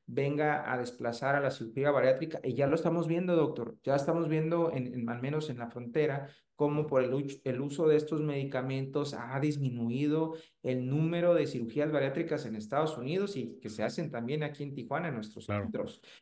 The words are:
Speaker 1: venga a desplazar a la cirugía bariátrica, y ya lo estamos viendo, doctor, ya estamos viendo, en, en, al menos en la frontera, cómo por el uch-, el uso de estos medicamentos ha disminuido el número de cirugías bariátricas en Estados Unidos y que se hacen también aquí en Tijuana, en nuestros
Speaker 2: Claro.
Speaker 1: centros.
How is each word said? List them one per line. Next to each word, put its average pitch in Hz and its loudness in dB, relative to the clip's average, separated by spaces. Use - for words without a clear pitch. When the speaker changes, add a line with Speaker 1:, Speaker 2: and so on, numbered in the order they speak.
Speaker 1:
venga 143 0
a 127 0
desplazar 120 0
a 143 2
la 131 2
cirugía 135 0
bariátrica, 131 4
y 127 0
ya 139 4
lo 147 4
estamos 165 2
viendo, 175 2
doctor, 131 2
ya 135 2
estamos 160 2
viendo, 160 2
en, 123 -4
en, 117 -4
al 117 -4
menos 147 -2
en 120 -6
la 120 -6
frontera, 139 -2
cómo 147 2
por 131 4
el 127 0
uch-, 139 -2
el 131 -2
uso 143 0
de 151 8
estos 151 0
medicamentos 139 -2
ha 123 -6
disminuido 143 0
el 127 -2
número 170 4
de 147 4
cirugías 135 -2
bariátricas 143 0
en 110 -4
Estados 135 -2
Unidos 180 -2
y - -6
que 107 -8
se 104 -6
hacen 139 -4
también 127 -2
aquí 147 -6
en 143 -8
Tijuana, 143 -4
en 131 -4
nuestros - -10
Speaker 2:
Claro. 104 0
Speaker 1:
centros. - -6